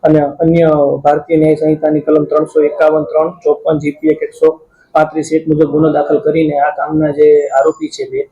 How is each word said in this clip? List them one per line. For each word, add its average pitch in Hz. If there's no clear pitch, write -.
અને 156
અન્ય 165
ભારતીય 151
ન્યાય 156
સંહિતાની 156
કલમ 151
ત્રણસો 151
એકાવન 156
ત્રણ, 156
ચોપન 156
જી 147
પી 156
એક 156
એકસો -
પાંત્રીસ 156
એક 160
મુજબ 151
ગુનો 151
દાખલ 147
કરીને 151
આ 147
કામના 156
જે 147
આરોપી 156
છે 135
બે 131